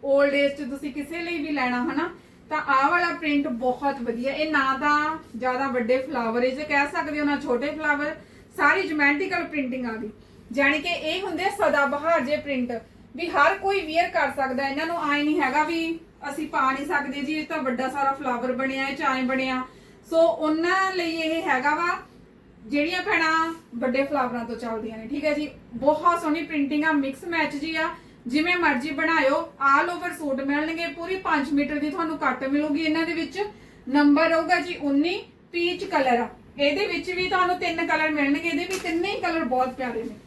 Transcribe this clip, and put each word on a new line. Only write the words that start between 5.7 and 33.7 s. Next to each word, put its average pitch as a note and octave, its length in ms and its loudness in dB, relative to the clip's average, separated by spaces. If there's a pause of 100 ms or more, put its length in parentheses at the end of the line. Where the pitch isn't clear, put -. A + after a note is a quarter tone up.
ਵੱਡੇ A#3+ 260 2
ਫਲਾਵਰ A#3+ 460 0
ਇਹ B3+ 140 2
'ਚ D4+ 100 -6
ਕਹਿ D4 240 2
ਸਕਦੇ D4+ 280 -4
ਹੋ, D4 60 0
ਨਾ C#4+ 140 0
ਛੋਟੇ C#4 320 -2
ਫਲਾਵਰ, D4+ 440 -2 (420)
ਸਾਰੀ D#4 300 4
ਜਿਓਮੈਟਰੀਕਲ D#4 560 0
ਪ੍ਰਿੰਟਿੰਗ B3+ 420 -4
ਆ A3+ 100 -6
ਗਈ। G#3+ 140 -8 (420)
ਜਾਣੀ C#4+ 300 2
ਕਿ F4 80 -4
ਇਹ E4 320 -4
ਹੁੰਦੇ F#4 360 -2
ਸਦਾ D4 280 4
ਬਹਾਰ D4 360 2
ਜੇ C#4+ 160 0
ਪ੍ਰਿੰਟ, B3+ 340 -2 (440)
ਵੀ F4 120 -4
ਹਰ E4+ 300 4
ਕੋਈ F#4 240 0
ਵੀਅਰ E4 280 0
ਕਰ D4 220 0
ਸਕਦਾ। C4 380 -2
ਇਹਨਾਂ D4 160 -4
ਨੂੰ E4+ 120 -4 (140)
ਆਏ D4 120 0
ਨਹੀਂ D#4 180 2
ਹੈਗਾ C#4+ 220 2
ਵੀ E4 360 -2 (300)
ਅਸੀਂ - 180 -6
ਪਾ C#4 240 2
ਨਹੀਂ C4+ 140 -4
ਸਕਦੇ C#4+ 360 -2
ਜੀ, D4 120 -4
ਇਹ D#4 120 -4
ਤਾਂ D#4+ 180 -6
ਵੱਡਾ B3+ 260 -2
ਸਾਰਾ C#4 220 0
ਫਲਾਵਰ B3+ 400 -2
ਬਣਿਆ, C4+ 360 -2
ਇਹ C4+ 100 -6
ਚਾਏ C4 240 0
ਬਣਿਆ। C4 420 0 (460)
ਸੋ D#4+ 80 2
ਉਹਨਾਂ E4 760 2
ਲਈ E4+ 220 -2
ਇਹ D#4+ 260 -2
ਹੈਗਾ C#4+ 340 2
ਵਾ, E4+ 220 0 (680)
ਜਿਹੜੀਆਂ D4+ 360 0
ਭੈਣਾਂ E4 500 2 (220)
ਵੱਡੇ B3+ 280 0
ਫਲਾਵਰਾਂ B3 420 -2
ਤੋਂ A3+ 100 -8
ਚੱਲਦੀਆਂ A3+ 420 -6
ਨੇ, A3 100 -12
ਠੀਕ C#4+ 180 -4
ਹੈ D4 80 2
ਜੀ। D4 160 -2 (240)
ਬਹੁਤ D4+ 480 4
ਸੋਹਣੀ D#4 220 0
ਪ੍ਰਿੰਟਿੰਗ D4 400 0
ਆ, D#4+ 80 4
ਮਿਕਸ C#4 320 0
ਮੈਚ D#4+ 320 -2
ਜੀ D#4 200 -4
ਆ। D#4+ 140 0 (380)
ਜਿਵੇਂ D#4 300 2
ਮਰਜ਼ੀ D4 340 2
ਬਣਾਇਓ, D#4 460 2 (260)
all D4 260 6
over F4 280 -6
ਸੂਟ C#4 240 -4
ਮਿਲਣਗੇ। D#4 460 -2
ਪੂਰੀ E4+ 280 -4
ਪੰਜ D#4+ 360 0
ਮੀਟਰ D4 280 2
ਦੀ D4+ 100 -2
ਤੁਹਾਨੂੰ D#4+ 280 -4
ਕੱਟ C4 260 -2
ਮਿਲੂਗੀ D4 380 0
ਇਹਨਾਂ D#4+ 240 2
ਦੇ E4+ 80 -4
ਵਿੱਚ। D#4+ 260 -6 (500)